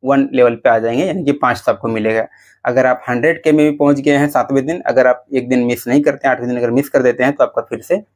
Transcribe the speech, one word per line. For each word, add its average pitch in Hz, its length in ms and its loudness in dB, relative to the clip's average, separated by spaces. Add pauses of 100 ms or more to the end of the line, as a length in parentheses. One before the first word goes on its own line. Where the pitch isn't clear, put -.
वन 135 320 2
लेवल 123 220 4
पे 120 120 0
आ 113 100 4
जाएंगे 117 280 -2
यानी 185 180 -4
कि 139 100 0
पाँच 123 220 -2
सौ - 160 -2
आपको 107 160 -4
मिलेगा। 110 380 -2 (380)
अगर 127 220 0
आप 127 220 0
हंड्रेड 127 340 0
के 156 100 2
में 151 120 4
भी 147 120 0
पहुंच 143 240 2
गए 147 120 2
हैं 143 180 2
सातवें 135 360 0
दिन, 170 140 -6
अगर 127 260 0
आप 123 180 0 (100)
एक 123 140 -2
दिन 123 160 2
मिस 120 240 -4
नहीं 139 140 2
करते 139 260 -2
हैं, 127 60 2
आठवें 120 140 -8
दिन 123 100 -6
अगर 120 120 -2
मिस 135 180 -2
कर 139 140 0
देते 123 220 2
हैं 139 80 0
तो 143 120 2
आपका 117 200 -6
फिर 113 160 -10
से 190 220 -4 (120)